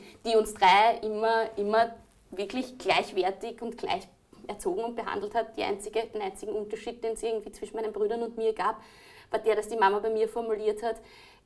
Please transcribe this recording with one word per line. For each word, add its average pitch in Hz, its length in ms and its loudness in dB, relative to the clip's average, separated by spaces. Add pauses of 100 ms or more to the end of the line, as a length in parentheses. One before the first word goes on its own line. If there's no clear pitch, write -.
(260)
die 226 100 2
uns 214 180 4
drei 202 480 8
immer, 220 560 0
immer 226 380 2 (360)
wirklich 226 460 -6
gleichwertig 190 840 0
und 233 160 -8
gleich - 300 -4 (400)
erzogen 202 360 -4
und 240 120 -6
behandelt 208 380 -6
hat. 226 240 -2
Die 208 60 -2
einzige, - 440 -4
den 214 140 -8
einzigen 202 320 -8
Unterschied, 220 500 -8
den 226 100 -2
es 214 100 -10
irgendwie 220 280 -4
zwischen - 240 -12
meinen 220 160 -4
Brüdern 214 300 -2
und 233 160 -6
mir 220 160 0
gab, 202 280 -2 (500)
war - 80 0
der, 214 160 4
dass 214 120 -2
die 226 100 -4
Mama 202 220 6
bei 220 120 0
mir 220 180 2
formuliert 214 540 -2
hat, 226 140 -2 (480)